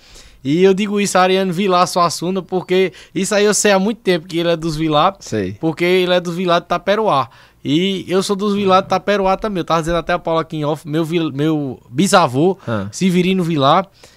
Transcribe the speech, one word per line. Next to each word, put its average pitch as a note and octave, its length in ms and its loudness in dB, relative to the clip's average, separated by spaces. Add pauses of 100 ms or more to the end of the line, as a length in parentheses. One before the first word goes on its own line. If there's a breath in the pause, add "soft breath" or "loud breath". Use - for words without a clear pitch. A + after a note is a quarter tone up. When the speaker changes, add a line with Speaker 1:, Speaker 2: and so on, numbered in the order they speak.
(440 soft breath)
Speaker 1:
E D3+ 180 2
eu F#3+ 120 6
digo G3+ 260 -2
isso, G3 160 0
Ariano F#3 340 2
Vilar F3+ 360 2
Suassuna, F3 560 -2
porque F3+ 500 -2 (220 loud breath)
isso F#3+ 200 -2
aí G3+ 120 4
eu G#3+ 80 2
sei G#3 180 2
há F#3+ 60 4
muito G3+ 240 -2
tempo F3+ 240 0
que D#3+ 120 -8
ele E3+ 120 0
é E3+ 60 2
dos D#3+ 200 -4
Vilar, D#3 440 2
Speaker 2:
Sei. G2+ 380 -4
Speaker 1:
porque D#3+ 280 -2
ele F3+ 260 2
é F3+ 80 2
dos E3+ 160 -8
Vilar F3 240 0
de E3+ 60 -20
Taperoá. F3+ 640 -2 (360 soft breath)
E F3+ 420 -2
eu F#3 140 0
sou G3+ 140 -2
dos G#3 180 -2
Vilar F#3+ 280 2
de F#3+ 60 -8
Taperoá F#3+ 500 0
também. G3 240 -6
Eu - 20 -4
tava E3 160 0
dizendo E3+ 160 -2
até E3 160 -4
a F3 60 -2
Paula E3 240 -2
aqui D#3+ 160 -8
em D3+ 80 -4
off, D3+ 200 -6
meu D#3 160 -2
vil-, D#3+ 300 -2
meu D3 560 -2
bisavô, E3 720 2 (100)
Speaker 2:
Ah. G2+ 240 -4
Speaker 1:
Severino F#3 500 0
Vilar, D#3+ 440 2 (300 soft breath)